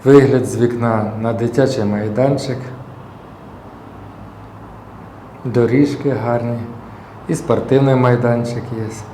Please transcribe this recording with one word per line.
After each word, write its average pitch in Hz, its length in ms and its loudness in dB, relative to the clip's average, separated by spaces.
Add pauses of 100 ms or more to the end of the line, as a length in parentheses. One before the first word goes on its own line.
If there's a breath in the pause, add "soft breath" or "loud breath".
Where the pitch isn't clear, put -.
Вигляд 131 420 8
з - 100 -6
вікна 117 640 0
на 113 120 -2
дитячий 117 520 0
майданчик. 120 720 0 (2750)
Доріжки 127 680 2
гарні. 120 480 -2 (720 loud breath)
І 165 60 -2
спортивний 135 600 2
майданчик 120 680 2 (160)
є. 110 60 -4 (300)